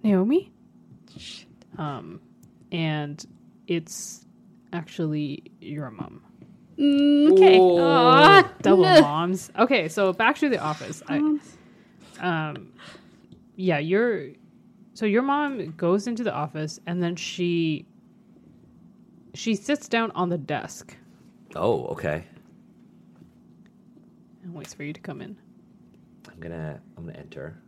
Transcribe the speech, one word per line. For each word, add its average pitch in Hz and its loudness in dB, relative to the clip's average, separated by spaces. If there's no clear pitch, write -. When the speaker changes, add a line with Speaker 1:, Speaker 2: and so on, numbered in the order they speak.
Speaker 1:
"Naomi?" 214 0
Speaker 2:
Shit. - -20
Speaker 1:
Um, 131 -10
and 151 -6
it's - -10
actually 151 -8
your 147 -12
mom. - -16
Speaker 2:
Mm, 285 4
okay. 381 8
Speaker 3:
Ooh. 359 6
Speaker 2:
Aw, 294 8
Speaker 1:
Double 370 6
Speaker 2:
no. 359 8
Speaker 1:
moms. 175 -2
Okay, 220 2
so 190 0
back 226 0
to 294 0
the 233 -2
office. 151 -8
I, 285 -4
Speaker 2:
Um. 302 0
Speaker 1:
um, 160 -6
yeah, 175 -2
you're, 185 -2
so - -8
your 214 0
mom 277 -4
goes 180 -4
into 240 -8
the 214 -4
office 156 -8
and 175 -6
then 175 -4
she, 170 -4
she - -4
sits 285 -6
down 226 -4
on 175 -4
the 175 -4
desk. - -12
Speaker 3:
Oh, 87 -2
okay. 80 -6
Speaker 1:
And 175 -16
waits 160 -16
for - -16
you 147 -12
to - -16
come 139 -14
in. 208 -16
Speaker 3:
I'm 82 -20
gonna, 82 -14
I'm 85 -18
gonna 80 -18
enter 76 -18